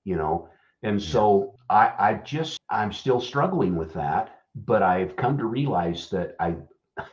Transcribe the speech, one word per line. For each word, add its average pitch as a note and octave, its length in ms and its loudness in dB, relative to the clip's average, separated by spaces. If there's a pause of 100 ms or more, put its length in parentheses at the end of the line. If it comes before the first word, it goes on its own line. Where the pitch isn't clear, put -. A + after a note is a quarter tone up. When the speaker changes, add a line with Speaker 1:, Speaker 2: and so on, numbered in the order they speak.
Speaker 1:
you F#2+ 100 -2
know? D#2 340 -2 (360)
And G#2 160 0
Speaker 2:
Yeah. - 80 -8
Speaker 1:
so G2+ 460 2 (140)
I, G#2+ 300 6
I G#2+ 160 4 (100)
just, D#3 360 -6 (100)
I'm G#2 220 -2
still B2 280 0
struggling C#3+ 540 0
with D#2+ 200 -4
that, D#2+ 440 -4 (160)
but G#2 300 2
I've F#2 320 2
come C#3+ 220 0
to A#2 80 -2
realize G2 640 -2
that F2+ 280 -4
I E2+ 160 -2 (580)